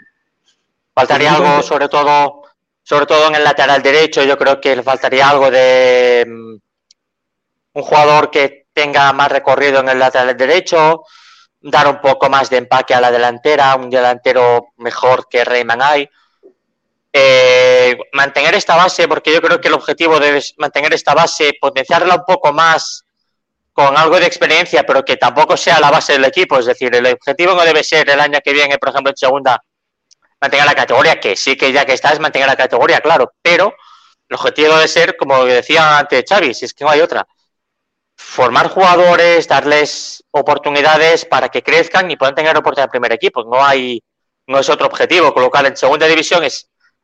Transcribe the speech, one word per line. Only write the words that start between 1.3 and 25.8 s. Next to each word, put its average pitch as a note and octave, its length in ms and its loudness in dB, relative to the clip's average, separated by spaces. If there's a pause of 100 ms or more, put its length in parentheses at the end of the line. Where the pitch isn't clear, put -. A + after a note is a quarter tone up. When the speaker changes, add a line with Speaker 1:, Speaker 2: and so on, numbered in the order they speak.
Speaker 2:
Pues D3+ 100 2
Speaker 1:
algo, F#3+ 180 2
Speaker 2:
justamente - 100 -4
Speaker 1:
sobre C#3+ 200 -2
todo, C#3+ 540 0 (400)
sobre D3 240 0
todo D#3 220 2
en D#3 80 -2
el D3+ 80 0
lateral C#3 360 2
derecho. D3 440 2
Yo C3+ 120 0
creo C3+ 240 0
que C3+ 140 0
le B2 80 -6
faltaría C3 480 0
algo C3+ 220 2
de, B2+ 760 2
mm, A2+ 280 -18 (1200)
un C#3+ 80 -8
jugador D3+ 480 2
que C#3 420 -4
tenga C#3+ 400 0
más C#3 180 0
recorrido C3+ 500 0
en C3 80 -2
el C3 120 0
lateral B2+ 360 0
derecho, D#3+ 680 0 (560)
dar D3 280 0
un C#3 120 -2
poco C3+ 280 0
más C3+ 220 0
de B2+ 80 0
empaque B2+ 360 -2
a B2 60 2
la B2 120 2
delantera, C3+ 640 0
un B2+ 140 -6
delantero B2 800 0 (100)
mejor A#2+ 500 -2
que A#2+ 160 -2
Rey A#2+ 200 -2
Manay. C#3 440 -2 (1120)
Eh, B2+ 800 4 (160)
mantener C#3 420 -2
esta F#3 220 0
base, F3 320 0
porque D#3 240 -2
yo E3 80 2
creo E3 180 0
que E3 100 -4
el D3+ 60 0
objetivo D#3 460 -2
debe C#3+ 180 0
s-, - 200 -10
mantener D3 340 -4
esta D3+ 220 -2
base, D3+ 440 0
potenciarla D3+ 580 -2
un - 100 -6
poco E3+ 260 0
más D#3+ 520 -2 (680)
con C#3 240 2
algo D#3+ 240 4
de F3 60 0
experiencia, E3 580 -2
pero C3+ 180 0
que C3 140 -4
tampoco D3 400 0
sea E3 240 0